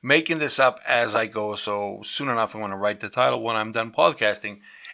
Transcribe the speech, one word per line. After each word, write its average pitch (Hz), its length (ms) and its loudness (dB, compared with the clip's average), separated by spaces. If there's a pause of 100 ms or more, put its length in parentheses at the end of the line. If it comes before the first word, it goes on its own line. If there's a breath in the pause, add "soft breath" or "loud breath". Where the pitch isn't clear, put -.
making 160 360 2
this 143 200 2
up 127 280 4
as 117 260 2
I 113 140 0
go, 107 280 -4
so 101 480 -6
soon - 240 -4
enough 113 280 -2
I'm 110 60 -10
gonna 98 140 -6
write 101 260 -2
the 104 60 -10
title 127 320 0
when 113 160 -2
I'm 110 160 -4
done 113 200 -4
podcasting, 107 720 0 (320 loud breath)